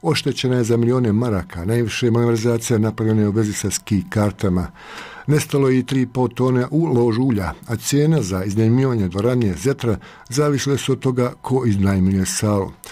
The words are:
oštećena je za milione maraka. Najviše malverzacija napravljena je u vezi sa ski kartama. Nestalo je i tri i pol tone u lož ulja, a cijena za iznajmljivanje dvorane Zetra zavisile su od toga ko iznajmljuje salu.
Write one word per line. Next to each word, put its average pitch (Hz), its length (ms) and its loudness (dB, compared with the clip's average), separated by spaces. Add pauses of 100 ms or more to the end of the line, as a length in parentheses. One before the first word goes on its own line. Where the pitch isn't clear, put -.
oštećena 135 540 0
je 120 80 2
za 113 120 2
milione 117 360 2
maraka. 101 520 -2
Najviše 117 460 0
malverzacija 117 680 2
napravljena 110 440 2
je 104 60 2
u 101 40 0
vezi 104 200 0
sa 98 180 -4
ski 95 400 -2
kartama. 95 560 0 (600)
Nestalo 139 420 0
je 131 100 4
i 127 80 -2
tri 135 140 0
i 123 60 0
pol 127 220 -2
tone 127 420 0
u 160 160 0
lož 120 320 2
ulja, 104 340 0 (160)
a 117 80 -4
cijena 147 460 2
za 95 220 -2
iznajmljivanje 113 640 2
dvorane 107 440 0
Zetra 110 440 -2 (320)
zavisile 139 500 0
su - 140 -2
od 123 60 0
toga 123 420 0
ko 127 260 -2
iznajmljuje 98 600 2
salu. 104 440 -2 (220)